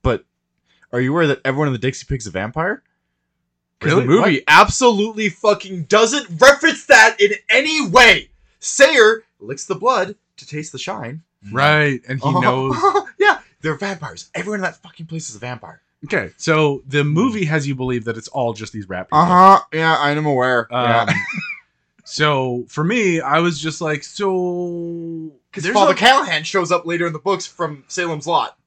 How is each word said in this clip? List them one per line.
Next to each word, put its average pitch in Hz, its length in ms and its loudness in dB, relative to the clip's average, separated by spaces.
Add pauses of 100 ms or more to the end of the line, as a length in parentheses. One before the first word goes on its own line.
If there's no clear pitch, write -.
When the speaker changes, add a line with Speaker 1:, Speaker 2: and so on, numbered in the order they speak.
Speaker 1:
But 120 220 -2 (680)
are 123 80 -2
you 131 120 0
aware 165 160 2
that 135 160 -2
everyone 139 240 0
in 135 40 -2
the 120 60 -4
Dixie 127 260 -6
Pig's 120 220 -6
a 95 60 -10
vampire? 156 500 -6 (960)
'Cause - 140 -2
Speaker 2:
Really? 175 100 2
Speaker 1:
the 120 60 -2
movie 190 280 4
Speaker 2:
What? - 120 -6
Speaker 1:
absolutely 208 800 4
fucking 190 560 -2
doesn't 220 560 0
reference 285 460 4
that 220 340 6
in 202 140 4 (140)
any 285 380 0
way. 220 440 4 (300)
Sayer 233 640 4 (160)
licks 117 260 -12
the 185 80 -4
blood 208 400 0 (240)
to - 80 -20
taste 151 260 -12
the 131 60 -14
shine. 160 440 -12 (300)
Speaker 2:
Right, 143 560 2
and 131 100 -6
he 135 80 -6
Speaker 1:
Uh-huh. - 140 0
Speaker 2:
knows. 131 360 0 (360)
Speaker 1:
<laughs> - 80 -20
Yeah, 403 200 0 (200)
they're 156 160 -4
vampires. 196 580 -10
Everyone 196 260 -8
in - 20 -6
that - 200 -8
fucking 165 220 -20
place 160 240 -12
is 107 80 -18
a - 20 -20
vampire. 120 440 -14 (240)
Speaker 2:
Okay, 131 320 -4
so 156 480 0
the 143 180 0
movie 196 400 0
has 147 240 -2
you 139 60 -4
believe 127 320 -4
that 113 100 -6
it's 113 120 -16
all 120 260 -4
just 107 180 -14
these 101 160 -12
rat 92 200 -10
people. 151 100 0
Speaker 1:
Uh-huh. 185 420 6 (100)
Yeah, 160 300 0
I'm 147 240 -2
aware. 127 380 0 (120)
Speaker 2:
Um, 120 340 0
Speaker 1:
Yeah. - 60 0 (440)
Speaker 2:
<laughs> - 460 -20
so 131 640 -2
for 147 160 -8
me, 185 360 0
I 151 200 0
was 170 200 -2
just 156 220 -8
like, 151 200 -6
so 175 1300 -6 (220)
Speaker 1:
'Cause 185 120 -12
Speaker 2:
there's 208 100 -4
Speaker 1:
Father 196 180 4
Speaker 2:
a - 40 2
Speaker 1:
Callahan 220 480 2
shows 175 280 -2
up 170 140 -2
later 170 200 -4
in 165 60 -4
the 151 60 -10
books 185 280 -4
from 151 420 -10
Salem's 165 380 -6
Lot 151 300 -2 (100)